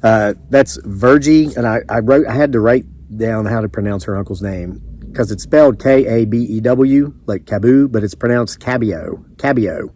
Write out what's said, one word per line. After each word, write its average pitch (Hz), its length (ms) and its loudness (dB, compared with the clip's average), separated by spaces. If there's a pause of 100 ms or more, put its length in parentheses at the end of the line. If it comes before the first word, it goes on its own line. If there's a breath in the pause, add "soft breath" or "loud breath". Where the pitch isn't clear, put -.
Uh, 107 320 2 (160)
that's 139 340 2
Virgie, 139 720 2
and 120 120 -2
I, 113 220 -2
I 113 100 0
wrote, 135 280 2
I 113 60 -6
had 143 200 0
to 117 60 2
write 117 260 2 (300)
down 110 300 -2
how 113 160 -2
to 107 80 -4
pronounce 101 360 -6
her 101 120 -6
uncle's 98 240 -8
name, 92 400 -8 (340)
cause 120 160 -2
it's 104 120 -10
spelled 147 380 4
K 135 260 4
A 117 180 0
B 107 140 -2
E 110 220 -4
W, 135 520 2 (120)
like 101 200 -8
Kabu, 131 460 2
but 113 120 -2
it's 104 120 -6
pronounced 120 440 -2
Cabio. 104 640 -6 (120)
Cabio. 117 600 -4